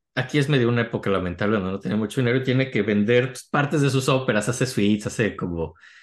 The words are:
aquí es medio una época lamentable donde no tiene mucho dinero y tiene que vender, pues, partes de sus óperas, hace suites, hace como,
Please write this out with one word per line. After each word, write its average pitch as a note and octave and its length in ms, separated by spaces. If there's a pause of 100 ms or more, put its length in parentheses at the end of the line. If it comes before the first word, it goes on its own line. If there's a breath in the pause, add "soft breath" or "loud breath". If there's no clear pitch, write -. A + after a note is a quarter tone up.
(140)
aquí B2+ 240
es C#3 100
medio B2+ 200
una A#2+ 140
época A2 280
lamentable F#2+ 480
donde F#2 140
no G2 80
tiene G#2 160
mucho G#2+ 240
dinero B2 180
y C3 60
tiene C3 260
que A2 120
vender, A2 460
pues, - 200
partes D3 340
de C#3 80
sus C3 180
óperas, B2+ 400
hace B2+ 180
suites, G#2 400
hace G2+ 300
como, E2+ 380 (280 loud breath)